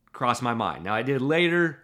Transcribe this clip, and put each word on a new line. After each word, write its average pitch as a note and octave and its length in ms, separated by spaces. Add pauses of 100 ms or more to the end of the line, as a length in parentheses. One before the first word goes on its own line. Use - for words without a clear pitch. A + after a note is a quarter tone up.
(140)
cross B2 280
my B2 120
mind. F2 320
Now, G#2 100
it A#2 80
did C3+ 180
later. E3 640